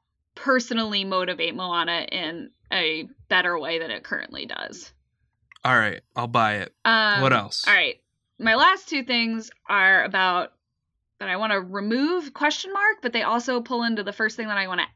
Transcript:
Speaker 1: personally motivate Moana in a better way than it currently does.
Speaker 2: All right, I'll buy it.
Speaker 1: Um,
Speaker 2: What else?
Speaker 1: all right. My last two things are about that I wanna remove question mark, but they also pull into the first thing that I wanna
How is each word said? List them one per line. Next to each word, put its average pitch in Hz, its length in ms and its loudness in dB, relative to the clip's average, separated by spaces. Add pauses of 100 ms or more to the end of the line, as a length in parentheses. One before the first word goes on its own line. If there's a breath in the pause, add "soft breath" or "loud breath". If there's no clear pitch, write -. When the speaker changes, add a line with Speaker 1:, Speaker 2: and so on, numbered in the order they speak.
(340)
Speaker 1:
personally 226 720 0
motivate 180 500 -2
Moana 170 560 -2
in 170 400 -6 (220)
a 160 360 -2 (200)
better 180 300 2
way 160 200 -4
than 160 120 -6
it 104 140 -8
currently - 420 -8
does. - 460 -12 (720)
Speaker 2:
All 127 120 4
right, 107 240 0 (160)
I'll 120 120 -2
buy 113 300 2
it. - 160 -10 (100)
Speaker 1:
Um, 226 380 2
Speaker 2:
What 135 100 4
else? 104 340 0
Speaker 1:
all 214 80 4
right. 165 220 2 (420)
My 226 160 2
last 349 340 4
two 285 140 -2
things 226 480 -2 (180)
are 190 360 6
about 185 480 0 (640)
that 196 100 -8
I 185 80 -2
wanna 208 240 0
remove 247 720 -2
question 302 400 -2
mark, 415 300 2
but 240 100 -4
they 233 100 -2
also 240 380 0
pull 233 240 -4
into 220 180 -2
the 196 100 -6
first 214 260 -2
thing 220 100 -6
that 208 80 -2
I 190 120 -2
wanna 175 280 -2